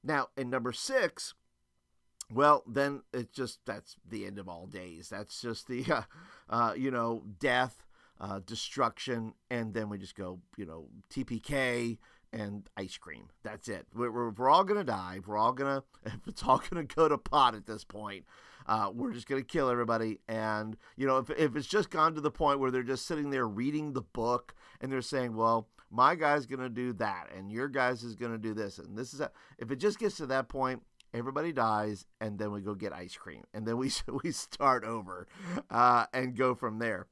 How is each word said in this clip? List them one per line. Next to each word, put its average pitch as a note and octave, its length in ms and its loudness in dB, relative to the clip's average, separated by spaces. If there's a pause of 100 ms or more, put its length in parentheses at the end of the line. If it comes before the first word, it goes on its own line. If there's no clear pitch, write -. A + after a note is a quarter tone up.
Now, C#3+ 340 0
in B2+ 140 -4
number B2+ 220 0
six, - 600 0 (960)
well, C#3+ 340 8
then C#3 360 0 (100)
it's A#2+ 220 -6
just, B2+ 320 -6
that's G#2 300 -10 (120)
the G2+ 180 -8
end G2+ 120 -10
of F#2 100 -10
all F2 180 -12
days. F#2 420 -12
That's G#2 320 -10
just A#2 280 -6
the, B2+ 180 -4
<laughs> - 40 -2
uh, B2 120 2 (460)
uh, A#2 280 2
you C3 140 0
know, A#2 320 0 (160)
death, B2+ 480 2 (340)
uh, G2 240 -8
destruction, A#2 920 -2 (160)
and A2+ 240 -2
then A2 140 0
we G#2 100 -6
just F#2+ 160 -12
go, F#2 260 -8 (160)
you G2+ 100 -8
know, D#2+ 220 -14 (220)
T C3+ 140 -4
P A#2 140 -4
K A#2+ 600 0 (340)
and G2+ 440 -8
ice F#2+ 220 -8
cream. C2+ 300 -16 (160)
That's G#2+ 240 -12
it. F#2+ 260 -8
We're, A#2+ 160 0
we're, A#2 200 -2
we're A#2+ 200 4
all F3+ 140 10
gonna G3+ 200 0
die. F#2+ 420 -4
We're G#2 120 -2
all A#2 140 4
gonna, C#3 320 -2 (100)
<laughs> - 100 -20
if G2+ 220 -10
it's - 160 -10
all C3 280 6
gonna E3+ 140 -2
go D#3 240 4
to D3 100 4
pot B2+ 360 4
at G#2 120 -12
this G#2+ 180 -8
point, G2+ 400 -10 (420)
uh, G#2 260 2
we're A#3+ 200 -4
just B2 160 -10
gonna C3+ 140 0
kill C3+ 280 2
everybody. A2+ 560 0
And, A2 500 -2 (200)
you C3 100 0
know, C3 120 4
if, B2+ 120 -2
if D3 240 2
it's C#3+ 140 -4
just G3+ 220 2
gone D#3+ 240 4
to D3+ 60 -4
the D3 100 2
point C#3+ 280 2
where C3 120 2
they're B2+ 120 2
just B2 240 -2
sitting D3+ 240 -2
there C3 160 2
reading C#3+ 460 -2
the B2+ 100 -2
book A#2+ 520 -2 (260)
and C3 100 -6
they're C3 120 0
saying, B2 340 -2
"Well, A2+ 320 4 (220)
my C3 260 6
guy's D3 300 4
gonna C3 220 -4
do B2 260 -2
that, F#2+ 400 -2
and G2 180 -10
your B2+ 160 -2
guy's B2+ 340 2
is A#2 140 -8
gonna A2+ 220 -4
do G#2+ 160 -4
this, G#2 240 -4
and G2 200 -12
this B2+ 160 -8
is C#3 60 -10
a," D3 100 -2 (280)
if A#2 120 -8
it C#3 60 -2
just G#3 240 0
gets G#3 160 -2
to D#3 100 -6
that C3 220 2
point, C3 340 -2 (320)
everybody C3+ 380 -2
dies, G#2+ 540 2 (140)
and G#2 180 -4
then G#2 120 -2
we G#2 100 -4
go G2+ 140 -4
get F#2+ 180 -4
ice F2 240 -12
cream, C#2+ 280 -16 (100)
and G#2+ 120 -6
then A#2 100 0
we, C3 140 0 (160)
<laughs> - 180 -4
we E3 80 -2
start C3 520 2
over, F#2 420 -6 (440)
uh, A#2+ 420 8
and B2+ 240 -2
go B2+ 180 4
from A2 240 -4
there. A2 340 -2